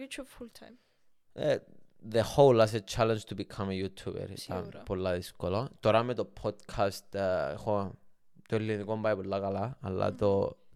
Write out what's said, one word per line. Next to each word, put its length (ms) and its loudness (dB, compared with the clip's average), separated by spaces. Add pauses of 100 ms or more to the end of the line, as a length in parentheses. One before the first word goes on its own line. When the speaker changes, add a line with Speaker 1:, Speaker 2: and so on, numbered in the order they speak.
Speaker 1:
YouTube 420 -14
full 40 -14 (160)
time. 120 -20 (580)
Speaker 2:
Ε, 260 0 (540)
the 100 4 (140)
whole 300 10
as 80 2
a 60 0 (160)
challenge 320 2
to 80 -8
become 320 -6
a 160 -2
YouTuber 380 -8
ήταν 140 -10
Speaker 1:
Σίγουρα. 480 -10
Speaker 2:
πολλά 280 -2
δύσκολο. 560 -4 (120)
Τώρα 220 4
με 120 -2
το 140 -6 (140)
podcast, 720 -4
ε, 380 0
έχω, 460 -4 (500)
το 60 -4
ελληνικό 420 -2
μου 60 -6
πάει 140 2
πολλά 240 -2
καλά, 400 -4
αλλά 300 -2
Speaker 1:
Μμμ. 60 -8
Speaker 2:
το, 420 2 (180)